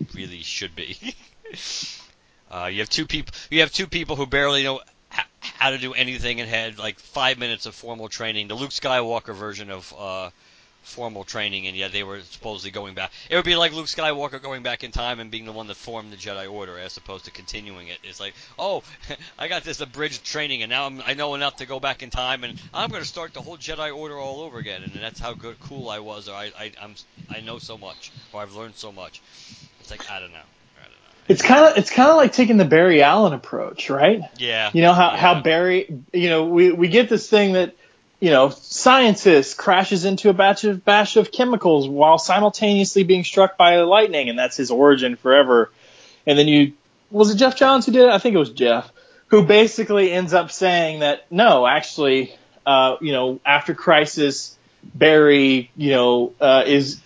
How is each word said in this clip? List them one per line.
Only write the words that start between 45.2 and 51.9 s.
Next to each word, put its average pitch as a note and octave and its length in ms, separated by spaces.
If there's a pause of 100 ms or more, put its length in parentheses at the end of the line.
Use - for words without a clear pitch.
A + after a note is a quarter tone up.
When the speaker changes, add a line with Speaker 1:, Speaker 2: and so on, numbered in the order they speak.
Speaker 2:
And D3 100
then D3 120
you, C#3+ 240 (380)
was G#3 200
it G3 60
Jeff C4 180
Johns C4+ 300
who A#3+ 80
did B3+ 80
it? B3 80
I G3+ 80
think G#3 180
it E3 40
was C3+ 100
Jeff, A#2+ 420 (360)
who G#3 180
basically G#3 640
ends F3+ 220
up F3 180
saying E3+ 480
that, D3 320
no, F3 340
actually, C3+ 720 (300)